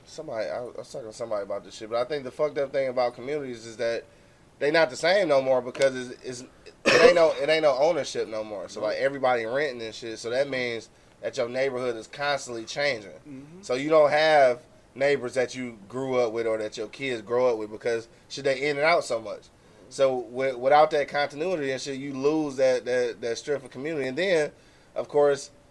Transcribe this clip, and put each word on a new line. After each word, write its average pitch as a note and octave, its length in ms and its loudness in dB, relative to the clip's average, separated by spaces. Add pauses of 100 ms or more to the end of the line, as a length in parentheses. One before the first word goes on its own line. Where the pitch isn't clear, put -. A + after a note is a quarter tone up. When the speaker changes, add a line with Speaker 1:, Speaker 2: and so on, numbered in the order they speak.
Speaker 1:
somebody, B2 440 -6
I, - 80 -4
I A#2 40 -6
was A#2+ 300 -12
talking C3 180 -10
to G#2+ 60 -14
somebody A2 280 -4
about G2+ 200 -6
this F#2+ 120 -20
shit, A2 140 -12
but A#2 100 -2
I B2 40 0
think C#3+ 220 -4
the B2+ 60 -10
fucked D3 260 -2
up C#3 160 -2
thing C3+ 160 0
about B2 260 -2
communities B2+ 500 -8
is A2+ 120 -14
that A#2 260 -4 (560)
they C#3+ 120 2
not D#3+ 180 4
the B2+ 80 -12
same F3+ 320 2
no C#3 120 6
more C3 200 4
because B2+ 340 2
it's, B2+ 260 -10
it's, B2 200 -12 (440)
it - 160 6
ain't E3+ 140 8
no, E3 160 6 (100)
it C#3+ 60 0
ain't D#3 160 2
no C#3 140 4
ownership C3+ 500 0
no A2 160 -8
more. G2+ 240 -10
So, G#2+ 140 -10
like, G#2+ 160 0
everybody B2+ 480 0
renting B2 360 -4
and A2 140 -10
shit. A2+ 240 -10
So A#2 120 -8
that C#3 180 0
means A#2+ 400 -4 (320)
that A2 160 -6
your B2 100 -2
neighborhood B2+ 480 -2
is A2 120 -12
constantly C3+ 580 -6
changing. A#2 460 -4
Speaker 2:
Mm-hmm. C#3+ 500 -18
Speaker 1:
So - 140 -2
you C#3+ 140 -4
don't D#3 220 8
have D3 520 6 (320)
neighbors B2+ 400 0
that B2 200 0
you A#2+ 220 -8 (100)
grew B2+ 320 -2
up A#2 140 2
with A2+ 140 -2
or A2 100 0
that G#2+ 180 -6
your G#2+ 120 -6
kids B2+ 340 -6
grow A#2+ 300 2
up A2+ 60 0
with G#2+ 140 -8
because A#2 360 -4 (200)
shit, C#3 160 -12
they C3+ 160 0 (100)
in D3 80 0
and C#3+ 80 0
out E3 180 4
so A2+ 180 -4
much. G2 220 -10 (460)
So C3 340 2
wi-, B2 320 -4
without C3+ 360 6
that C#3+ 160 0
continuity C#3+ 640 -4
and B2+ 80 -4
shit, C3+ 200 -10
you C#3 140 -10
lose C#3+ 440 0
that, C3 280 2
that, B2 360 0
that A#2 160 -4
strength C#3+ 260 -4
of B2 80 -20
community. C#3 360 -4
And C3 100 -4
then, E3 340 2 (440)
of A#2+ 120 -4
course, C#3+ 440 4 (200)